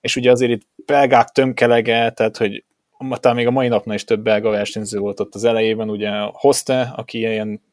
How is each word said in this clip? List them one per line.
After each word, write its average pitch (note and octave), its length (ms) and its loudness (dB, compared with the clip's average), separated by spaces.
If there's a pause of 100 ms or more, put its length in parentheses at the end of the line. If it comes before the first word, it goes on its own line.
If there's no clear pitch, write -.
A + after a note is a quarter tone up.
És - 160 -4
ugye B2 140 2
azért B2 220 4
itt G#2+ 140 -4 (200)
belgák C3+ 420 4
tömkelege, A#2 840 2
tehát, A2 260 -2
hogy G#2+ 280 -4 (500)
talán A#2+ 220 2
még A#2+ 100 0
a A#2+ 40 2
mai B2+ 180 0
napnál A2 260 -2
is G#2 100 -6
több G#2+ 160 0
belga G#2+ 300 0
versenyző G#2 480 -4
volt G2+ 220 -6
ott G2+ 140 -8
az G2+ 100 -10
elejében, A2 460 0
ugye G#2 200 -4 (220)
Hoste, C3+ 480 2 (160)
aki A#2 220 -10
ilyen G#2+ 440 -4 (100)